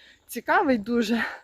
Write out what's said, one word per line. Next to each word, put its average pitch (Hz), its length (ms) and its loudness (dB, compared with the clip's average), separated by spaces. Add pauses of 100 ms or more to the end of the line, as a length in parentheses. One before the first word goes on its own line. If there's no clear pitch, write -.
(260)
цікавий 294 520 0
дуже. 226 460 0 (200)